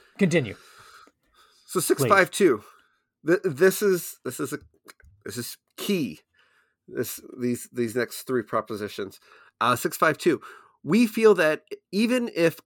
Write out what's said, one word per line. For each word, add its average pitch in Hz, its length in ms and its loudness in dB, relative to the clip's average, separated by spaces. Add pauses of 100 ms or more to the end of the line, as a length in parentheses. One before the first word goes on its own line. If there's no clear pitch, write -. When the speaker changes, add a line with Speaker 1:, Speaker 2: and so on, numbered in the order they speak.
(160)
Speaker 1:
Continue. 147 380 0 (1120)
Speaker 2:
So - 120 -4
Speaker 1:
Please. - 80 -2
Speaker 2:
six - 200 2
five 190 240 4
two, 131 340 2 (640)
th-, 165 180 2
this 185 380 2
is, 185 420 0
this 127 160 -8
is 147 140 -6
a, - 60 -10 (640)
this 98 120 -12
is - 220 -10 (180)
key. 147 440 -4 (680)
This, - 320 -8 (180)
these, 123 340 -4
these 117 220 -4
next 120 280 -4
three 127 200 -4
propositions. 104 800 -8 (400)
Uh, 123 160 2
six 165 200 -4
five 156 200 0
two, 143 240 0 (420)
we 214 240 2
feel 220 280 6
that 156 300 0 (280)
even 233 420 0
if 165 320 0